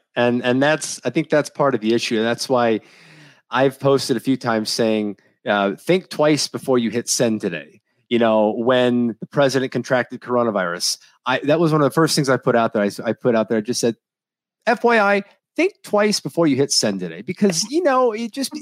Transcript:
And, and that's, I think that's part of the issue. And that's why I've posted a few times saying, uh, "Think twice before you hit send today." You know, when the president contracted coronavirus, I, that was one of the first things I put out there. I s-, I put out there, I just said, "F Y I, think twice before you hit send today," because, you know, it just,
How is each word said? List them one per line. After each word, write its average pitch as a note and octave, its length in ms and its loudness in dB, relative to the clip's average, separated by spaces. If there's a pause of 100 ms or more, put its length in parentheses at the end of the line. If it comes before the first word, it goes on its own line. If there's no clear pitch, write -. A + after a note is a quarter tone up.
(140)
And, B2 300 0
and B2+ 180 2
that's, D3+ 420 -2
I B2+ 60 -4
think D#3+ 200 -4
that's D3+ 200 0
part C#3 240 0
of A2 60 -2
the A2 140 0
issue. A#2 220 -2
And A2 100 0
that's A#2 220 -4
why A#2+ 320 2 (720)
I've C3 300 0
posted C#3 360 2
a G#2+ 40 -4
few C3+ 160 -2
times A2 340 -2
saying, G#2+ 480 -2 (280)
uh, G2+ 300 0
"Think F3+ 340 -2
twice D3+ 360 0
before B2+ 320 -2
you A2+ 120 0
hit A#2 180 -6
send A2 320 0
today." D#2+ 400 -8 (300)
You A#2+ 80 2
know, A2 340 2
when A#2+ 680 0
the - 60 -12
president C3 460 0
contracted B2 480 -2
coronavirus, G2+ 760 -2 (260)
I, C3 200 -2
that D3 140 2
was D#3+ 140 2
one D#3 80 2
of C#3 60 4
the - 80 0
first D#3+ 200 2
things C#3 140 0
I B2+ 80 4
put A#2+ 180 0
out A2+ 200 2
there. G#2+ 80 0
I G2+ 40 0
s-, - 140 -6
I A#2 140 -4
put B2 200 0
out A2 140 0
there, A2+ 100 0
I G#2 40 -2
just A#2 180 -4
said, A#2 160 0 (720)
"F A#3 180 -2
Y A#3 160 4
I, G3+ 240 2 (320)
think F4+ 260 -2
twice G#3 380 0
before E3 260 0
you C#3 100 2
hit C3+ 140 0
send G2+ 300 0
today," F2 220 -10
because, F#3 480 -2
you E4 120 0
know, B3+ 300 2
it A3+ 200 -8
just, C4+ 300 -6